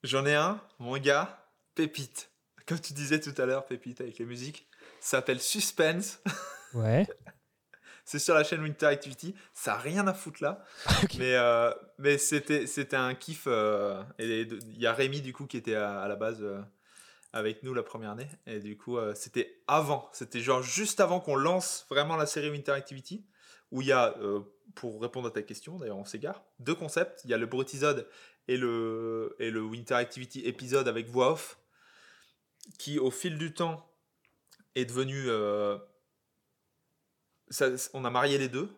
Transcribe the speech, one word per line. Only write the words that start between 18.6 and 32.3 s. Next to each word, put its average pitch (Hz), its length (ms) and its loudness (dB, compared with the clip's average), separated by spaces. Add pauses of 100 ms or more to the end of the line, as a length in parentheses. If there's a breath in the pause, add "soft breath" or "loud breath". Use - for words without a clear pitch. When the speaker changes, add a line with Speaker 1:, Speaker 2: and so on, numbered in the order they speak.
Speaker 1:
coup, 120 200 -6
euh, 107 180 -2
c'était - 520 -4
avant. 147 440 2
C'était 120 300 -8
genre 127 200 4
juste 190 380 -2
avant 180 220 6
qu'on 147 160 0
lance 175 520 0
vraiment 151 280 2
la 151 80 2
série 151 240 -2
Winter 143 240 -2
Activity, 139 520 -8 (460 soft breath)
où 131 100 -2
il 135 60 0
y - 60 6
a, 120 260 8
euh, 101 220 -2 (340)
pour 110 260 -8
répondre 120 280 -4
à - 20 -6
ta 107 120 -4
question, 151 360 -14
d'ailleurs 107 180 -8
on 101 80 -10
s'égare, 147 380 -8 (160)
deux 139 160 -2
concepts. - 480 -2
Il 123 80 -12
y - 20 4
a 113 40 4
le 117 100 0
Brutisode 135 600 0 (420 loud breath)
et 127 80 2
le, 113 800 -2
et 113 100 -2
le 110 140 -2
Winter 117 320 -4
Activity 123 500 -2
épisode 127 440 0
avec 113 180 -4
voix 127 240 4
off, - 260 -6 (1200 soft breath)